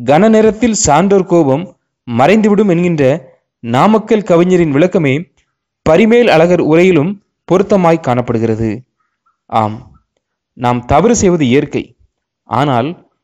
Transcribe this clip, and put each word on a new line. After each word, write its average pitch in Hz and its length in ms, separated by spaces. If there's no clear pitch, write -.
கன 160 240
நேரத்தில் 220 440
சான்றோர் 185 520
கோபம் 160 520
மறைந்துவிடும் 202 580
என்கின்ற 165 640
நாமக்கல் 208 600
கவிஞரின் 175 500
விளக்கமே 156 640
பரிமேல் 226 380
அழகர் 170 320
உரையிலும் 170 640
பொருத்தமாய் 180 540
காணப்படுகிறது. 113 840
ஆம், 110 560
நாம் 123 320
தவறு 185 300
செய்வது 175 300
இயற்கை. 135 500
ஆனால் 135 680